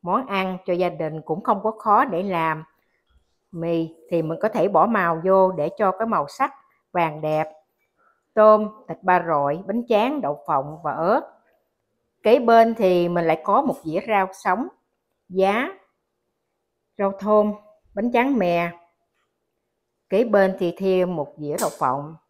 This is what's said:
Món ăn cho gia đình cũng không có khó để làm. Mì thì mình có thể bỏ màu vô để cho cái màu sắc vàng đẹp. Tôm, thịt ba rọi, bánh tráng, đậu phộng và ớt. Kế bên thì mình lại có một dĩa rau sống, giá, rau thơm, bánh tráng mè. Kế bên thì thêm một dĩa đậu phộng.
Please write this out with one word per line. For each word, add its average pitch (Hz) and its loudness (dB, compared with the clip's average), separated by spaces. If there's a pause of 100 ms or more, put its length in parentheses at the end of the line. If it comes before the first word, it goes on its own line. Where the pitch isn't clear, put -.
Món 208 -2
ăn 190 -4
cho 185 -2
gia 180 0
đình 156 -8
cũng 160 -6
không 202 -2
có 214 -2
khó 220 2
để 185 -4
làm. 160 -4 (880)
Mì 165 -4 (140)
thì 170 0
mình 160 -6
có 214 0
thể 190 -2
bỏ 190 4
màu 175 0
vô 190 4
để 147 -4
cho 196 2
cái 220 -4
màu 165 -2
sắc 269 -4 (380)
vàng 156 -2
đẹp. 156 -2 (840)
Tôm, 214 6 (180)
thịt 165 -10
ba 180 2
rọi, 147 -2
bánh 226 -4
tráng, 247 0
đậu 147 -6
phộng 151 -2
và 151 -4
ớt. 175 0 (1000)
Kế 240 4
bên 226 4
thì 180 2
mình 175 -2
lại 160 0
có 208 2
một 165 -2
dĩa 160 -4
rau 196 0
sống, 214 -2 (640)
giá, 196 2 (1300)
rau 196 0
thơm, 208 2 (400)
bánh 233 -4
tráng 247 0
mè. 170 0 (1400)
Kế 202 2
bên 196 2
thì 175 -2
thêm 185 0
một 147 -6
dĩa 147 -8
đậu 180 0 (100)
phộng. 143 -4 (140)